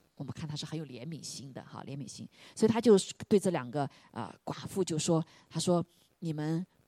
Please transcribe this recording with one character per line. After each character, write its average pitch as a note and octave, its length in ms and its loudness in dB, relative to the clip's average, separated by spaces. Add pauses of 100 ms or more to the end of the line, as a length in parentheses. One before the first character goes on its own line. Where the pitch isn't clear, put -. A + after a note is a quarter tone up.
(160)
我 D3 80 -12
们 B2 80 -10
看 - 160 -10
她 D3 80 -8
是 D3+ 100 -10
很 D#3 100 -8
有 D#3+ 80 -8
怜 B2 220 -14
悯 D#3+ 160 -12
心 - 300 -14
的 - 100 -12
哈， - 240 -14
怜 C3+ 100 -10
悯 C#3+ 80 -8
心， - 240 -14 (240)
所 - 160 6
以 A3+ 40 4
她 A3+ 80 0
就 G#3+ 180 10 (300)
对 G#3+ 100 6
这 F#3 120 0
两 C3 200 -2
个， C#3+ 180 0 (220)
啊， - 240 -10 (100)
寡 - 80 -8 (140)
妇 G3 160 -2
就 E3 160 0
说， E3 260 2 (240)
她 E3 120 -6
说 F3 240 2 (340)
：“你 E3 140 -4
们 D#3 340 -2 (220)